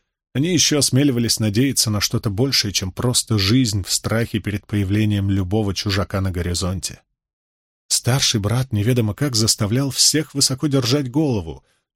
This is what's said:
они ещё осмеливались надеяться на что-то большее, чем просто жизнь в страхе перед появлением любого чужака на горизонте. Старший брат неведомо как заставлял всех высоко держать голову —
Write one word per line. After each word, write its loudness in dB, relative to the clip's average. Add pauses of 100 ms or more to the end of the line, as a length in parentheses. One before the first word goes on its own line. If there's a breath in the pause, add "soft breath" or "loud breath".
(340)
они 0
ещё 2
осмеливались 2
надеяться 2
на 0
что-то -2
большее, 0
чем -4
просто 0
жизнь 2
в -8
страхе -2
перед -6
появлением 0
любого 0
чужака -2
на -2
горизонте. -4 (880)
Старший 0
брат -2
неведомо 2
как -2
заставлял 0
всех 0
высоко 0
держать 0
голову — -2 (300)